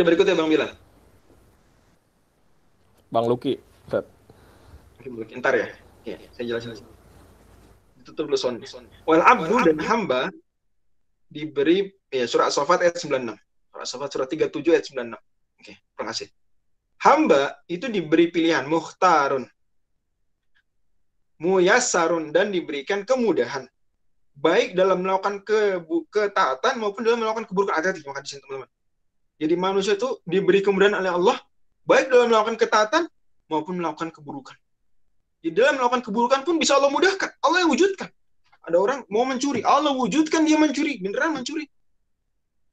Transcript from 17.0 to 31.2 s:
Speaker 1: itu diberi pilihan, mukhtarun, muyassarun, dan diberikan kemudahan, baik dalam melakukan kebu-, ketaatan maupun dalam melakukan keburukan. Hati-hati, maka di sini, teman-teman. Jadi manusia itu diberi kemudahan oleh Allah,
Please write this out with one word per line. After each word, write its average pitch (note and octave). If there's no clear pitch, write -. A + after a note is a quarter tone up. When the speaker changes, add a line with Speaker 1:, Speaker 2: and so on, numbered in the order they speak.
Speaker 1:
itu F3
diberi E3+
pilihan, E3
mukhtarun, D3+
muyassarun, F3
dan G3+
diberikan E3
kemudahan, A3
baik F#3
dalam F#3
melakukan G3
kebu-, F3+
ketaatan G3+
maupun G#3+
dalam A#3
melakukan A3
keburukan. F#3+
Hati-hati, D#3+
maka C#3
di -
sini, C#3
teman-teman. C3+
Jadi D#3
manusia F#3+
itu A#3+
diberi F3+
kemudahan G3
oleh F#3
Allah, F#3